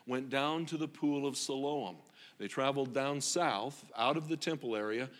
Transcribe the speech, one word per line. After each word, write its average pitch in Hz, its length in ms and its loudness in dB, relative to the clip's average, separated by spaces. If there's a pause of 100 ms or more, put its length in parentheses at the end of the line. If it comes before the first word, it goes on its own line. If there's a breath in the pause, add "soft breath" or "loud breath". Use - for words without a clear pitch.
went 127 240 -2
down 151 360 2
to 160 100 -4
the 151 120 0
pool 143 380 0
of 131 100 -2
Siloam. 135 600 -2 (420 loud breath)
They 104 80 -6
traveled 135 460 0
down 139 280 0
south, 135 640 0 (120)
out 131 200 4
of 156 120 -4
the 160 80 0
temple 139 400 -2
area, 110 440 0